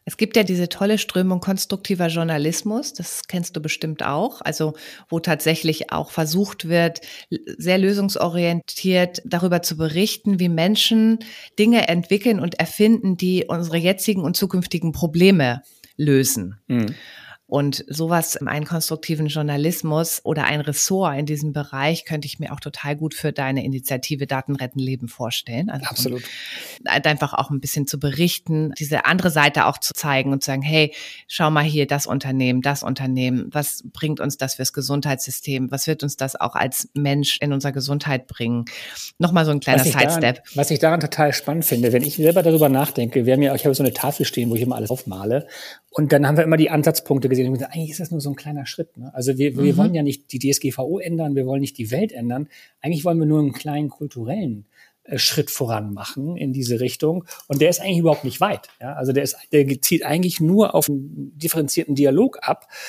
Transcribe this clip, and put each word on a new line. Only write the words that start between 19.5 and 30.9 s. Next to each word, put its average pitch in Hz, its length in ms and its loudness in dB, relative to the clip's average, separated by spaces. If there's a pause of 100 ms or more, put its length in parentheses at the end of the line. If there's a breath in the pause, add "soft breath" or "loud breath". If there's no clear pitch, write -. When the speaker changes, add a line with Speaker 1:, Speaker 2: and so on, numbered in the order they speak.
Speaker 1:
oder 151 200 0
ein 151 180 2
Ressort 156 560 0
in 147 80 -2
diesem 151 260 -4
Bereich 147 540 -2
könnte 151 200 -6
ich - 120 -12
mir 147 140 -8
auch 143 60 -10
total 147 380 -6
gut 156 160 -4
für 147 200 -4
deine 135 300 -2
Initiative 135 640 -4
Daten 135 300 -2
retten 135 220 -6
Leben 131 300 -4
vorstellen. 120 600 -6
Also 135 160 -6
Speaker 2:
Absolut. 123 380 -4 (640 loud breath)
Speaker 1:
halt - 180 0
einfach 147 280 0
auch - 160 -2
ein 139 100 -2
bisschen 143 260 -4
zu 139 140 -6
berichten, 156 760 -2
diese 147 260 -2
andere 180 260 2
Seite 147 360 4
auch 143 100 2
zu - 160 -6
zeigen 139 400 0
und 139 100 -2
zu - 40 -4
sagen, 135 160 -2
hey, 151 320 2 (340 loud breath)